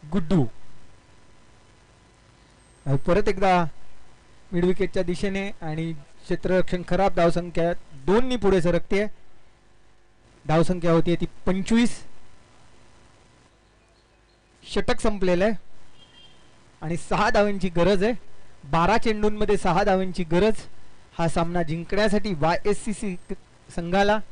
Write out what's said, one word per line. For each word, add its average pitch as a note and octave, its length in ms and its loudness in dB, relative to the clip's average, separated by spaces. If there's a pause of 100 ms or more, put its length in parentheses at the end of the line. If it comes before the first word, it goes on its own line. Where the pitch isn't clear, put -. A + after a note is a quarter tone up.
(120)
गुड्डू E3 340 2 (2500)
परत F#3 340 2
एकदा F#3 360 2 (840)
mid F3 140 0
विकेटच्या F#3 380 0
दिशेने G3 480 -4 (100)
आणि D#3+ 320 -6
क्षेत्ररक्षण F3+ 960 -2
खराब, F#3 280 2
धावसंख्या E3+ 580 2 (200)
दोननी G3+ 420 2
पुढे G3 260 2
सरकते. F3 460 0 (1400)
धावसंख्या E3 440 2
होती E3 240 4
ती E3 100 -2 (200)
पंचवीस. G#3 580 0 (2750)
षटक G#3 280 0
संपलेलं F#3+ 460 2
आहे A3+ 80 2 (1300)
आणि E3 160 -4
सहा G#3 320 0
धावांची G3+ 400 2
गरज F3 340 4
आहे. A#3 100 2 (500)
बारा E3 340 2
चेंडूंमध्ये G#3 600 2
सहा F#3 260 2
धावांची F#3+ 400 0
गरज F3 320 2 (640)
हा E3 80 2
सामना E3+ 360 0
जिंकण्यासाठी F#3+ 680 0
वाय D#3 320 0
एस G3+ 200 0
सी G#3 80 -2
सी F#3 220 -4 (600)
संघाला. G3 440 2 (120)